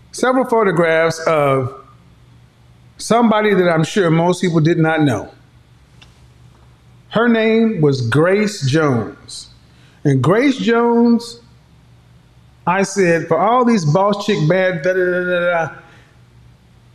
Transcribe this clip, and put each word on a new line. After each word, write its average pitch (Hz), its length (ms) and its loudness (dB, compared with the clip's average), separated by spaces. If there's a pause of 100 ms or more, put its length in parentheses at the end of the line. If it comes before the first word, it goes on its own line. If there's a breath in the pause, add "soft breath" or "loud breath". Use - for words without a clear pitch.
(120)
several 254 320 0
photographs 165 760 0
of 143 540 0 (1200)
somebody 214 560 2
that 180 120 2
I'm 160 160 2
sure 170 280 0
most 170 320 0
people 170 180 0
did 160 160 2
not 160 240 0
know. 117 320 -2 (1800)
Her 233 200 -2
name 220 520 0
was 135 260 0
Grace 175 640 -2
Jones. 127 800 -4 (560 soft breath)
And 135 180 0
Grace 240 360 0
Jones, 233 840 0 (1300)
I 185 160 0
said, 175 440 0
for 165 120 0
all 240 260 2
these 220 220 2
boss 196 400 0
chick 156 200 0
bad, 185 360 0
da, 185 100 0
da, 185 140 0
da, 180 180 -2
da, 175 420 -2
da, - 80 -14 (1200 loud breath)